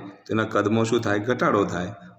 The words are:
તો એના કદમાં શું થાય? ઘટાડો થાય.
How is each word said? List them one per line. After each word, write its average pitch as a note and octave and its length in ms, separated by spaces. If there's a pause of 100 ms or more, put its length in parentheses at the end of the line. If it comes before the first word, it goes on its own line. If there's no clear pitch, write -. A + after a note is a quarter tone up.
(220)
તો - 120
એના A2 200
કદમાં G#2+ 320
શું A#2 160
થાય? G#2 260
ઘટાડો B2 380
થાય. F2+ 260 (280)